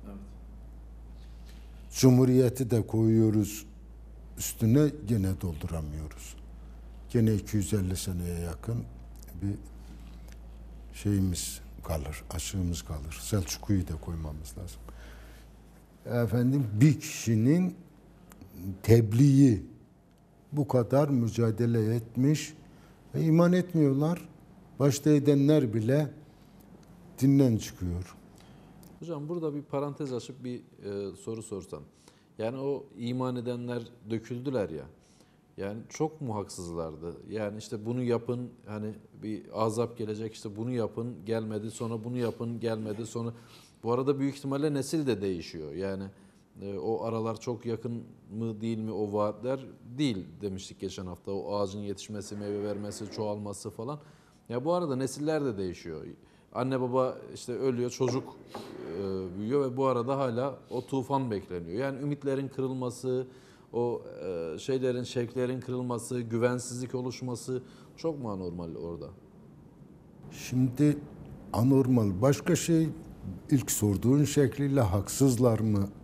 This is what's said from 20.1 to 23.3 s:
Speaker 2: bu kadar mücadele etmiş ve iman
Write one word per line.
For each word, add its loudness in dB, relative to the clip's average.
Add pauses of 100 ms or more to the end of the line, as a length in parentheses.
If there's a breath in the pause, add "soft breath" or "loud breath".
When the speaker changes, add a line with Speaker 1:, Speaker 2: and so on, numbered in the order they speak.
Speaker 2:
bu 0
kadar 4
mücadele 2
etmiş 2 (640 loud breath)
ve 2
iman 8